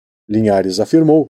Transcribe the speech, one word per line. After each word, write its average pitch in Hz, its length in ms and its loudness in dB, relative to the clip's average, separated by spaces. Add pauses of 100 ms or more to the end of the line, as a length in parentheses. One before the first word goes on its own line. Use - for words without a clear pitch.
(300)
Linhares 98 500 0
afirmou 156 500 0